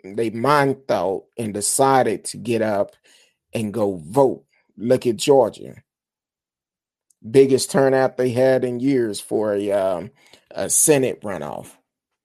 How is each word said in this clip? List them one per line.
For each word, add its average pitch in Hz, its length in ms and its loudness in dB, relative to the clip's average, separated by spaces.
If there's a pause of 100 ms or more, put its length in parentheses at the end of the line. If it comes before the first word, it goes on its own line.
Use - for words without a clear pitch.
they 107 280 -6
mind 135 580 0
thought 95 360 -2 (140)
and 110 160 -6
decided 120 680 2
to - 120 -12
get 110 260 -2
up 101 340 -2 (560)
and 107 200 -6
go 101 240 -2
vote. 104 480 0 (320)
Look 123 300 0
at 117 100 0
Georgia. 107 600 0 (1500)
Biggest 131 420 4
turnout 131 460 2
they 127 140 0
had 127 340 2
in 123 160 -4
years 123 400 0
for 107 340 -2
a, 101 180 -2
um, 95 380 -2 (400)
a - 180 -8
Senate 135 540 0
runoff, 73 460 -10 (560)